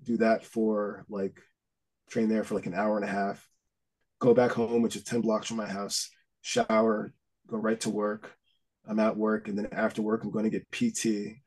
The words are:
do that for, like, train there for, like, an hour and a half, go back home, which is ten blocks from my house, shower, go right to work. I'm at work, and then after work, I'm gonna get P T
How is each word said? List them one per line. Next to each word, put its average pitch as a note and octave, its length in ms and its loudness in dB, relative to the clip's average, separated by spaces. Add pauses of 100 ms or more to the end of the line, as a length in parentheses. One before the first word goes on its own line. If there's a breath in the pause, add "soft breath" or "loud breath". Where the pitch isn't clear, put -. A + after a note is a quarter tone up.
do A#2 140 -2
that A2+ 280 2
for, G#2 640 -2
like, G2 320 -6 (680)
train A2+ 180 2
there G#2+ 140 2
for, G#2+ 120 -6
like, G2 120 -4
an F2+ 80 -6
hour G#2+ 220 0
and G2+ 80 -2
a G2+ 40 -4
half, G2+ 400 -4 (680)
go A#2+ 160 6
back B2 160 6
home, A#2 320 2
which G#2+ 140 0
is G2+ 80 -10
ten A#2+ 160 -2
blocks G#2+ 260 0
from A2+ 120 -6
my G#2 100 -6
house, G2+ 420 -6 (300)
shower, A2 760 2 (320)
go A2+ 100 -8
right A2 240 -2
to A2+ 100 -2
work. G#2 420 -4 (540)
I'm G#2+ 120 -2
at A2 180 2
work, G#2+ 300 0
and G2+ 100 -6
then G#2 140 -4
after A2 320 -2
work, G#2+ 220 0
I'm A2 80 -6
gonna A2 180 2
get G2 220 -4
P A#2+ 180 0
T G#2 460 -2 (100)